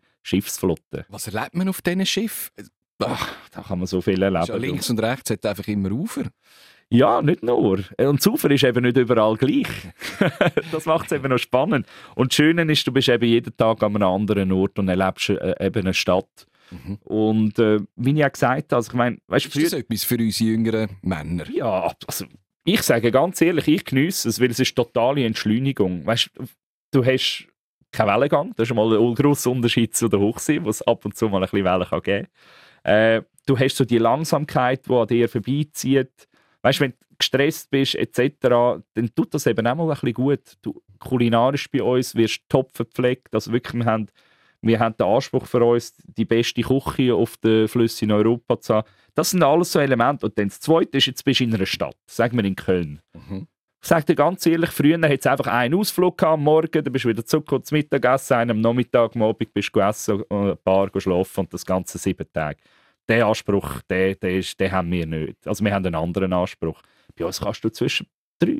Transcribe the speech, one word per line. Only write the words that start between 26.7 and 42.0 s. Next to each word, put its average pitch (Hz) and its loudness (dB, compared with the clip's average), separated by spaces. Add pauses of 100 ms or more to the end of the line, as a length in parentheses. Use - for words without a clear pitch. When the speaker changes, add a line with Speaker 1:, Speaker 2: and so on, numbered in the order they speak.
Speaker 1:
du 127 4
hast - -2 (440)
keinen 110 0
Wellengang, 143 0
das 110 0
ist 113 -2
mal 113 2
ein 117 2
grosser 139 0
Unterschied 120 0
zu 117 0
der 101 2
Hochsee, 147 -2
wo 104 -4
es 107 -4
ab - -2
und 107 -10
zu 110 -2
mal 98 -2
ein 92 0
bisschen 95 0
Wellen 90 0
kann 78 -4
geben. 98 -4 (560)
Äh, 110 4 (240)
du 131 2
hast 127 0
so 131 2
die 117 2
Langsamkeit, 135 -2
die 127 0
an 117 2
dir 120 2
vorbeizieht. 131 -2 (340)
Weißt 135 2
du, 147 2
wenn 131 -2
du - -18 (200)
gestresst - -2
bist, 135 0
et - -4
cetera, 120 2 (100)
dann 113 -2
tut - -4
das 147 -2
eben 113 0
auch 120 0
mal 165 -4
ein 160 -2
bisschen 135 -4
gut. 135 -2
Du, - -10 (180)
kulinarisch 123 0
bei 131 -2
uns 127 0